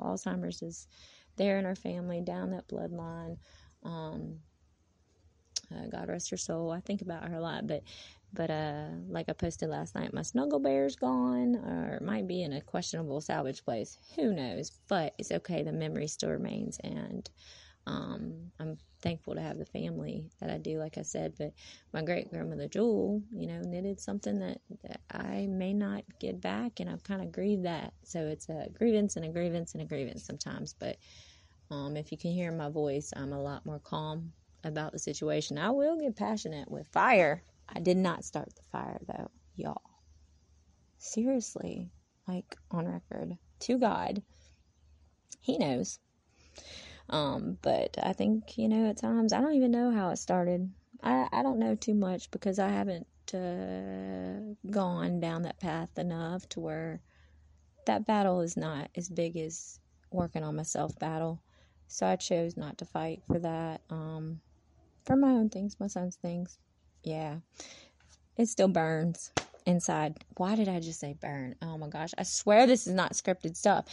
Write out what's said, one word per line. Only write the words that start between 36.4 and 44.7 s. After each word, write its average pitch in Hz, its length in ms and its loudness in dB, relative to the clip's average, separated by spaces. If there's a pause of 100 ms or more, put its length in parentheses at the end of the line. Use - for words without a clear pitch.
with 143 160 -8
fire. 180 560 6 (260)
I 170 120 -4
did 180 160 6
not 180 280 2
start - 300 -6
the - 160 -20
fire, - 360 -6
though, - 220 -6 (260)
y'all. 156 260 -6 (1160)
Seriously, - 960 -2 (360)
like, 180 280 -4 (160)
on 170 160 0
record, 175 500 -6 (220)
to 254 180 2
God. 202 460 2 (1160)